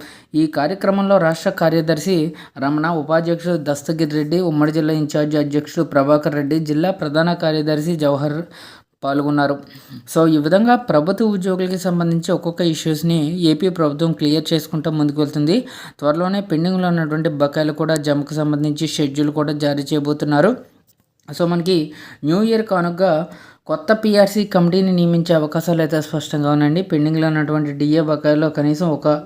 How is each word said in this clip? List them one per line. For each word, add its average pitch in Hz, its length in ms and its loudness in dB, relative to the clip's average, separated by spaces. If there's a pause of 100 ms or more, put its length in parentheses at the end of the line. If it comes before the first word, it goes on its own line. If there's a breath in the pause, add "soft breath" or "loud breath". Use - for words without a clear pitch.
(340 loud breath)
ఈ 151 80 2 (140)
కార్యక్రమంలో 196 600 2
రాష్ట్ర 165 320 0
కార్యదర్శి 165 640 0 (420 loud breath)
రమణ, 151 280 0 (160)
ఉపాధ్యక్షుడు 165 600 0
దస్తగిరి 151 540 -2
రెడ్డి, 151 240 0
ఉమ్మడి 151 320 2
జిల్లా 156 280 0
ఇన్ఛార్జి 151 380 0
అధ్యక్షుడు 147 540 -2
ప్రభాకర్ 147 460 2
రెడ్డి, 147 220 0
జిల్లా 156 300 0
ప్రధాన 160 420 0 (120)
కార్యదర్శి 156 520 0
జవహర్ 147 400 0 (640 loud breath)
పాల్గొన్నారు. 143 540 0 (500 loud breath)
So, - 140 0 (140)
ఈ 151 120 4
విధంగా 226 300 4 (140)
ప్రభుత్వ 185 460 2
ఉద్యోగులకి 185 420 -2
సంబంధించి 170 540 0
ఒక్కొక్క 170 280 -2 (120)
ఇష్యూస్ని 160 480 0 (320)
ఏపీ 175 180 0
ప్రభుత్వం 160 420 0
క్లియర్ 151 340 0
చేసుకుంటూ 156 440 -2
ముందుకు 147 300 0
వెళ్తుంది. 147 360 0 (400 loud breath)
త్వరలోనే 180 460 0
పెండింగ్‌లో 180 520 0
ఉన్నటువంటి 156 380 -2 (120)
బకాయిలు 151 360 0
కూడా 160 160 0 (120)
జమకు 143 340 -2
సంబంధించి 151 460 0
షెడ్యూల్ 147 440 -2
కూడా 151 240 -2
జారీ 143 360 -2
చేయబోతున్నారు. 147 600 2 (760)
So, 151 180 -4
మనకి 175 300 0 (480 loud breath)
న్యూ 160 180 2
ఇయర్ 220 240 2
కానుకగా 175 440 0 (560 loud breath)
కొత్త 160 280 -2
పీఆర్సీ 208 500 2
కమిటీని 185 480 2
నియమించే 170 420 2
అవకాశాలు 160 480 0
అయితే 156 200 0
స్పష్టంగా 147 500 -4
ఉన్నాయండి. 147 300 2
పెండింగ్‌లో 160 460 0
ఉన్నటువంటి 151 440 -2
డీఏ 147 300 2
బకాయిల్లో 151 480 2
కనీసం 151 400 0
ఒక, 147 160 -2 (200)